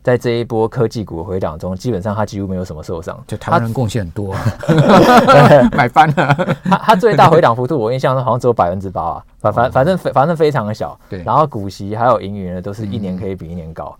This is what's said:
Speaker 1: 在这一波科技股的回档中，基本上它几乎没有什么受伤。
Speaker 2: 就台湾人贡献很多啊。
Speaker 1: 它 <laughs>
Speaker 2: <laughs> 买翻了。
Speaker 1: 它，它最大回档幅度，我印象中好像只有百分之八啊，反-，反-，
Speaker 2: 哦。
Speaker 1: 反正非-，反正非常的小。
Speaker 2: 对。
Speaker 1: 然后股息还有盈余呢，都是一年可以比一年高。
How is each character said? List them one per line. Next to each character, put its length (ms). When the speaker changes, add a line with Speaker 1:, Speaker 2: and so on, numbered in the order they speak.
Speaker 1:
在 160
这 140
一 120
波 240
科 200
技 180
股 120
的 60
回 160
档 200
中， 160
基 160
本 100
上 140
它 100
几 160
乎 60
没 80
有 100
什 100
么 60
受 180
伤。 280
Speaker 2:
就 100
台 140
湾 100
人 100
贡 160
献 160
很 60
多 240
啊。 260
Speaker 1:
它 1080
<laughs> 0
Speaker 2:
<laughs> 80
买 100
翻 280
了。 480
Speaker 1:
它， 160
它 160
最 200
大 140
回 100
档 160
幅 120
度， 100
我 160
印 60
象 160
中 100
好 60
像 80
只 80
有 60
百 180
分 80
之 100
八 140
啊， 200
反-， 140
反-， 140
Speaker 2:
哦。 40
Speaker 1:
反 140
正 100
非-， 180
反 140
正 80
非 160
常 140
的 80
小。 340
Speaker 2:
对。 140
Speaker 1:
然 140
后 100
股 240
息 260
还 100
有 140
盈 160
余 140
呢， 100
都 140
是 140
一 100
年 180
可 120
以 80
比 120
一 60
年 180
高。 280